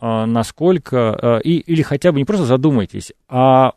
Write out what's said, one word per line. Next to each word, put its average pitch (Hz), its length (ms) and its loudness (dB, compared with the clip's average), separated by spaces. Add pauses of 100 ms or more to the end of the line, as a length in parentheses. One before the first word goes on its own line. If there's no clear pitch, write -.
э, 113 260 -4
насколько, 117 960 -2
э, 117 220 0
и, 165 160 0
или 160 240 -2
хотя 156 300 0
бы 143 60 -2
не 139 60 0
просто 190 220 -2
задумайтесь, 123 640 -2 (160)
а, 131 480 4